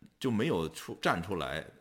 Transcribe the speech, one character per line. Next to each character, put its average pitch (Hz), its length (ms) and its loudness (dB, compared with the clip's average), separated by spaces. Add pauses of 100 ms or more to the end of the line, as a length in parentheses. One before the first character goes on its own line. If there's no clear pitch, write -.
(180)
就 131 100 0
没 117 200 2
有 82 220 2
出， - 300 -10
站 113 220 4
出 95 140 -2
来， 71 280 -2 (160)